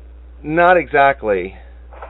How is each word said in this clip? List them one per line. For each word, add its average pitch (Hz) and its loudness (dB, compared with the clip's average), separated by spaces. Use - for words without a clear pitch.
not 175 2
exactly 120 -2